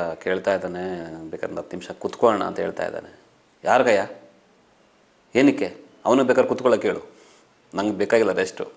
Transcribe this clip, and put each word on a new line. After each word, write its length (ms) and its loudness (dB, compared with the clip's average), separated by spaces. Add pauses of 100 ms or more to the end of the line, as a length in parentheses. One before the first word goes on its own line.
(140)
ಕೇಳ್ತಾ 420 -2
ಇದ್ದಾನೆ, 280 -6 (460)
ಬೇಕಾದ್ರೆ 220 -8
ಒಂದು 100 -8
ಹತ್ತು 160 -12
ನಿಮಿಷ 140 -12
ಕುತ್ಕೊಳ್ಳೋಣ 520 0
ಅಂತ 160 -6
ಹೇಳ್ತಾ 280 -6
ಇದ್ದಾನೆ. 320 -12 (440)
"ಯಾರಿಗಯ್ಯ? 440 2 (1300)
ಏನಕ್ಕೆ?" 420 2 (280)
"ಅವನು 180 4
ಬೇಕಾದ್ರೆ 260 4
ಕುತ್ಕೊಳ್ಳೋಕೆ 380 2
ಹೇಳು, 140 -2 (760)
ನಂಗೆ 220 -2
ಬೇಕಾಗಿಲ್ಲ 340 2
rest, 460 -4